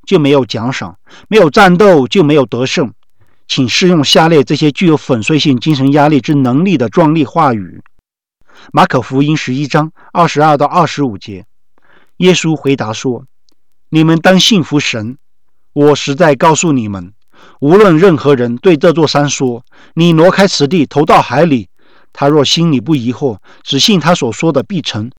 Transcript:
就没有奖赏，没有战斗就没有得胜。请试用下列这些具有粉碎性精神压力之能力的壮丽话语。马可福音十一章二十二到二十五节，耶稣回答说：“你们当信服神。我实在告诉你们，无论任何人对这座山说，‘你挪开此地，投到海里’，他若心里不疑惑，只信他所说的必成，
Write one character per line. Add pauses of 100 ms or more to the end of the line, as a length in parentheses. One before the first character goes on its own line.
就
没
有
奖
赏， (320)
没
有
战
斗
就
没
有
得
胜。 (580)
请
试
用
下
列
这
些
具
有
粉
碎
性
精
神
压
力
之
能
力
的
壮
丽
话
语。 (920)
马
可
福
音
十
一
章 (200)
二
十
二
到
二
十
五
节， (760)
耶
稣
回
答
说 (640)
：“你
们
当
信
服
神。 (540)
我
实
在
告
诉
你
们， (480)
无
论
任
何
人
对
这
座
山
说 (300)
，‘你
挪
开
此
地，
投
到
海
里’， (440)
他
若
心
里
不
疑
惑， (240)
只
信
他
所
说
的
必
成，